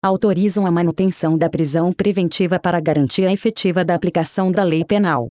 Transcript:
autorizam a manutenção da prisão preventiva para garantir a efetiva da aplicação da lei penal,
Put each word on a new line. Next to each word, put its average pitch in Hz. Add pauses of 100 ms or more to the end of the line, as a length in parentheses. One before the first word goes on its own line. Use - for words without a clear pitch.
autorizam 190
a 180
manutenção 170
da 165
prisão 165
preventiva 180
para 175
garantir 156
a 185
efetiva 196
da 170
aplicação 175
da 185
lei 160
penal, 165